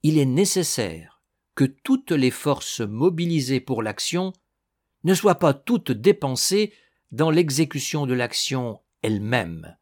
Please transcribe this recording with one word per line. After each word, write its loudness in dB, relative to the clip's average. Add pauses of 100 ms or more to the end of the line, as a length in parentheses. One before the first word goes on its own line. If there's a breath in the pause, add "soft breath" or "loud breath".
il 4
est 4
nécessaire -2 (340)
que 4
toutes -2
les 2
forces -4
mobilisées 0
pour -4
l'action -4 (720)
ne 4
soient 4
pas 4
toutes -2
dépensées 0 (380 soft breath)
dans 2
l'exécution 0
de 0
l'action -4 (200)
elle-même -2